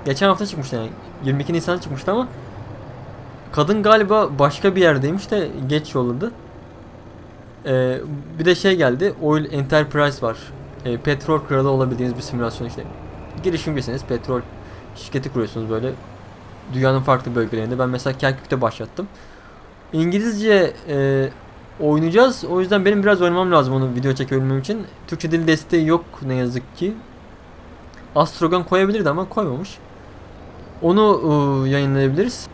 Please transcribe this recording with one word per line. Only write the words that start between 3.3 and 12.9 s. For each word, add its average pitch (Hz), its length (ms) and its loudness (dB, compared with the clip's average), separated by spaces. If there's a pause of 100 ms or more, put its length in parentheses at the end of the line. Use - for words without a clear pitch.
kadın 190 300 2
galiba 208 560 4
başka 151 380 2
bir 190 40 2
yerdeymiş 160 500 2
de 196 200 0 (160)
geç 151 280 -2
yolladı. 131 380 -2 (1300)
Ee, 127 320 2 (400)
bir 160 60 -2
de 175 100 6
şey 190 220 4
geldi. 143 460 2
Oil 151 300 2
Enterprise 143 720 0
var. 110 100 -2 (480)
Ee, 120 120 -2
petrol 147 440 0
kralı 139 300 2
olabildiğiniz 123 460 0
bir 127 60 -10
simülasyon 120 460 -4
işte. - 160 -10 (580)